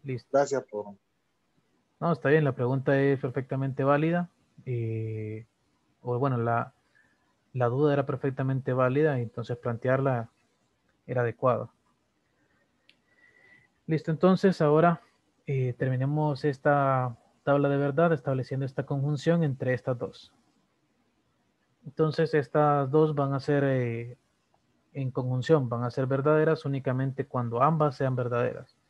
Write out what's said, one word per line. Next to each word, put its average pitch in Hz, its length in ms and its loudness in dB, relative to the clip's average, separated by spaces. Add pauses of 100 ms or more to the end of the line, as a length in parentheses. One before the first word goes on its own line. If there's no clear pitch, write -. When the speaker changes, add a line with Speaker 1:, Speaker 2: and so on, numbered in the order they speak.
Speaker 1:
Listo. 131 300 -10
Speaker 2:
Gracias 135 320 0
por 101 300 -10 (1040)
Speaker 1:
No, 165 140 -2
está 139 160 -2
bien, 156 160 4
la 131 100 0
pregunta 135 460 0
es 139 180 2
perfectamente 135 640 -6
válida. 160 440 0 (380)
Eh, 110 800 -6 (560)
o 123 160 -4
bueno, 135 180 0
la, 117 380 -2 (800)
la 123 140 0
duda 143 260 2
era 139 100 0
perfectamente 135 680 -4
válida, 131 440 2
entonces 117 380 -8
plantearla 127 720 -2 (760)
era 123 160 -2
adecuado. 117 480 -2 (2250)
Listo, 160 260 -2
entonces 185 500 4
ahora, 160 400 4 (440)
eh, 127 300 -2
terminemos 139 680 -2
esta 135 720 2 (260)
tabla 143 260 4
de 143 80 2
verdad 143 360 2
estableciendo 135 520 -2
esta 139 220 -6
conjunción 147 560 0
entre 131 320 0
estas 123 240 -4
dos. - 340 -12 (1500)
Entonces 156 500 -2
estas 147 560 2
dos 156 260 4
van 139 180 0
a 135 60 -2
ser, 143 240 0
eh, 123 520 -2 (760)
en 131 180 -6
conjunción, 127 580 0
van 120 140 -4
a 120 80 -4
ser 131 160 -4
verdaderas 151 580 2
únicamente 135 640 -4
cuando 120 360 -2
ambas 151 340 2
sean 131 180 -2
verdaderas. 120 640 -4 (140)